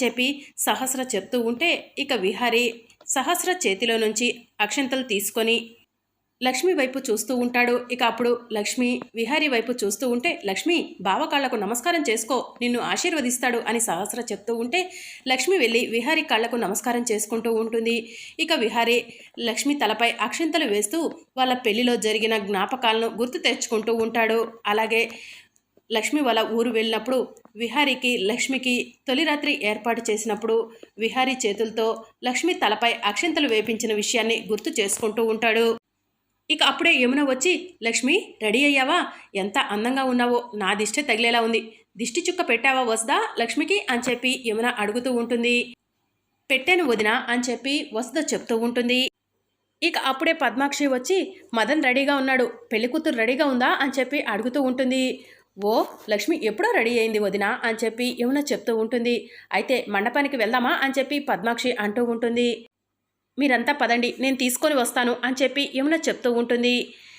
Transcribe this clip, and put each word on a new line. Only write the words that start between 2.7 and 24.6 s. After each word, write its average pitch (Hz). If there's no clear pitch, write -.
సహస్ర 339
చేతిలో 226
నుంచి 226
అక్షంతలు 262
తీసుకొని 226
లక్ష్మి 254
వైపు 262
చూస్తూ 247
ఉంటాడు. 247
ఇక 247
అప్పుడు 240
లక్ష్మి 247
విహారి 277
వైపు 240
చూస్తూ 240
ఉంటే, 254
"లక్ష్మి, 285
బావ 202
కాళ్లకు 277
నమస్కారం 254
చేసుకో, 233
నిన్ను 240
ఆశీర్వదిస్తాడు" 240
అని 226
సహస్ర 202
చెప్తూ 226
ఉంటే 320
లక్ష్మి 262
వెళ్ళి 233
విహారి 247
కాళ్లకు 233
నమస్కారం 233
చేసుకుంటూ 226
ఉంటుంది. 226
ఇక 320
విహారి 233
లక్ష్మి 233
తలపై 233
అక్షింతలు 311
వేస్తూ 220
వాళ్ళ 254
పెళ్లిలో 240
జరిగిన 220
జ్ఞాపకాలను 214
గుర్తు 240
తెచ్చుకుంటూ 226
ఉంటాడు. 226